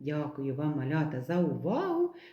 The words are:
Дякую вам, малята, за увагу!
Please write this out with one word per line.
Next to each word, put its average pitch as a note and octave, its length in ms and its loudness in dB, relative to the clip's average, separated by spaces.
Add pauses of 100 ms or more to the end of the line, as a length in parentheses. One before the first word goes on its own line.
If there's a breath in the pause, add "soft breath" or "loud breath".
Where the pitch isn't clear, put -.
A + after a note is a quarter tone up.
Дякую C#3+ 560 -2
вам, D3 220 0
малята, C3 440 0
за E3+ 200 2
увагу! C#4 720 0 (200 loud breath)